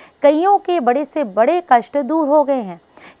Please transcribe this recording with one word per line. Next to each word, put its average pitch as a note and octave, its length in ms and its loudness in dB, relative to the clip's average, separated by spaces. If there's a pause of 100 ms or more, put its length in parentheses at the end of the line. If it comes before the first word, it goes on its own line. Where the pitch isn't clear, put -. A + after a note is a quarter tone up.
(240)
कईयों E4 340 2
के F4+ 220 -4
बड़े B3 260 -2
से D4 180 -6
बड़े A#3+ 380 0 (100)
कष्ट A#3+ 260 0
दूर D4 300 -2
हो D4 160 2
गए C4+ 180 -2
हैं। F3+ 180 -12 (400)